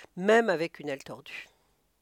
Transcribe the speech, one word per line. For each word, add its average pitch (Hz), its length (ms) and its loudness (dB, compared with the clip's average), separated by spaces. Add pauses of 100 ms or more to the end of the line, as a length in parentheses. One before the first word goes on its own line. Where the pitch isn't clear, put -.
(160)
même 214 340 4
avec 165 300 -4
une 147 100 -10
aile 135 140 -8
tordue. - 460 -16 (520)